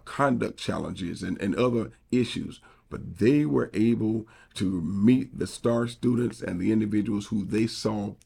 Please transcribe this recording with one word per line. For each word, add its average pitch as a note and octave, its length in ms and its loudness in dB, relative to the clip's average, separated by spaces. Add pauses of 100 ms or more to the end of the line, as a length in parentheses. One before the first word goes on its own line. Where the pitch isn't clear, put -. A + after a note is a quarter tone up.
conduct - 540 0
challenges F2 640 -6
and, F2+ 180 -4
and G2 160 0
other A#2+ 340 2 (220)
issues. A#2+ 480 -2 (340)
But - 240 -12
they D3 260 4
were C#3 300 0
able A2 540 2 (260)
to G2+ 120 -2 (140)
meet G2+ 600 4
the F#2+ 80 -2
star A#2 400 0
students A#2+ 520 -2
and F2+ 200 -6
the G2+ 100 2
individuals G#2 560 0
who G#2 180 -2
they G#2 220 0
saw G#2+ 480 -4 (100)